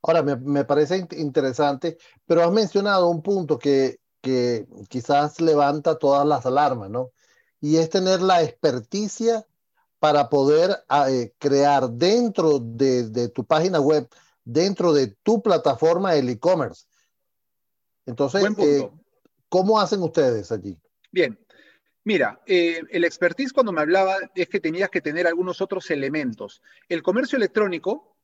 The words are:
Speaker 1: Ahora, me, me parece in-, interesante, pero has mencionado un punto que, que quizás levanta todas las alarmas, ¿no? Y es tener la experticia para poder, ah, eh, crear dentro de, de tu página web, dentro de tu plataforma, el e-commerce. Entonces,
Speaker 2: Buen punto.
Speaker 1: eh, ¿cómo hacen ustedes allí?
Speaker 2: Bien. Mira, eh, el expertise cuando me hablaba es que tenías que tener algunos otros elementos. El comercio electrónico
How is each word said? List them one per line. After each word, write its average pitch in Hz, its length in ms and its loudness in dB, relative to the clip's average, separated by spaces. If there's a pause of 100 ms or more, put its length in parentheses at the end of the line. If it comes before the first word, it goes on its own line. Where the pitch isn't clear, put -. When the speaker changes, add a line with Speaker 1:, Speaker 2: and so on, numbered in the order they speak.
Speaker 1:
Ahora, 165 220 2
me, 143 120 0
me 139 300 -2
parece 151 320 0
in-, 180 140 -8
interesante, 143 840 -2 (280)
pero 170 180 2
has 170 80 2
mencionado 196 560 2
un 170 140 -2
punto 165 380 -2
que, 135 400 0 (200)
que 123 460 -2 (240)
quizás 143 500 -2
levanta 151 600 0
todas 143 260 2
las 139 200 0
alarmas, 127 440 0
¿no? 123 220 -8 (500)
Y 151 160 2
es 160 120 0
tener 185 320 0
la 185 200 4
experticia 196 1040 -2 (540)
para 147 300 2
poder, 151 480 4 (100)
ah, 135 240 2
eh, 123 260 -2
crear 139 520 2
dentro 175 720 2
de, 120 500 0
de 120 180 -4
tu 120 180 -8
página 160 360 2
web, 147 260 2 (380)
dentro 175 480 0
de 135 140 2 (140)
tu 214 200 0
plataforma, 170 760 2
el 131 140 0
e-commerce. 147 560 -2 (1200)
Entonces, 165 340 -2
Speaker 2:
Buen 202 160 0
punto. 165 160 2
Speaker 1:
eh, 139 200 0 (580)
¿cómo 190 280 2
hacen 196 240 0
ustedes 123 520 0
allí? 95 260 -10 (320)
Speaker 2:
Bien. 143 260 -2 (680)
Mira, 143 400 -2
eh, 170 360 0 (100)
el 170 120 0
expertise 175 480 -2
cuando 226 220 0
me 156 80 -2
hablaba 190 340 2 (180)
es 180 140 -2
que - 140 -4
tenías 175 280 -4
que 175 120 -4
tener 165 260 -2
algunos 175 320 -4
otros 190 320 -6
elementos. 139 720 -6 (240)
El 165 160 -6
comercio 247 320 -2
electrónico 202 880 -4